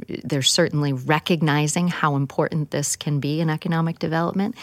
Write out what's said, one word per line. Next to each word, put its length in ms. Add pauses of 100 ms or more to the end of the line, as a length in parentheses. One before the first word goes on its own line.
(240)
they're 180
certainly 520
recognizing 920
how 280
important 560
this 240
can 240
be 200
in 120
economic 480
development, 640